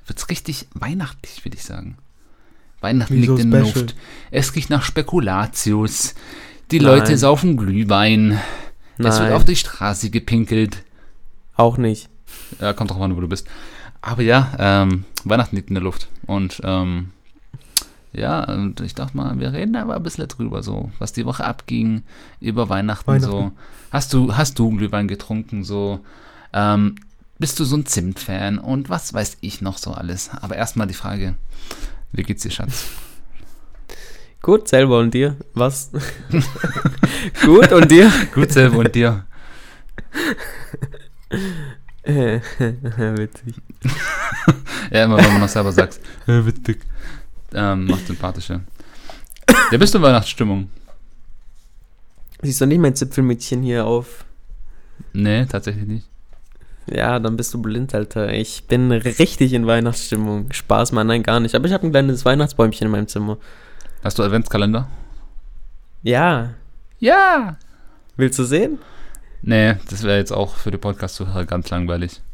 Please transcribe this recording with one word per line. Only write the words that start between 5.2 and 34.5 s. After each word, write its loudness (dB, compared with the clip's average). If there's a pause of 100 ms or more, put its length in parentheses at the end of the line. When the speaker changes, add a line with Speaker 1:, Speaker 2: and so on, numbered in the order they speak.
Speaker 1:
Die 2
Speaker 2:
Nein. 6
Speaker 1:
Leute 8
saufen 4
Glühwein. 4 (600)
Es -2 (140)
wird -
Speaker 2:
Nein. 2
Speaker 1:
auf 10
die 10
Straße -2
gepinkelt. 0 (720)
Speaker 2:
Auch 4
nicht. -2 (520)
Speaker 1:
Ja, -2
kommt -4
drauf -6
an, 0
wo -4
du -4
bist. -6 (520)
Aber -4
ja, 4
ähm, 4 (220)
Weihnachten 0
liegt -8
in -2
der -2
Luft. -2 (200)
Und, -4
ähm, -2 (1000)
ja, -4
und -6
ich -10
dachte -8
mal, -4
wir -4
reden -2
aber -4
ein -6
bisschen -8
drüber, -8
so, -8
was -8
die -6
Woche -6
abging, -4 (340)
über -2
Weihnachten, -2
Speaker 2:
Weihnachten. 2
Speaker 1:
so. -2 (380)
Hast -4
du, 2
hast 0
du 4
Glühwein -2
getrunken, -8
so? -6 (580)
Ähm, 2 (460)
bist -4
du 0
so 0
ein -2
Zimt-Fan -4
und -4
was -6
weiß -6
ich -10
noch -6
so -10
alles? -10 (100)
Aber -10
erstmal -4
die -8
Frage: -4 (800)
Wie -4
geht's -6
dir, -6
Schatz? -8 (1600)
Speaker 2:
Gut, 4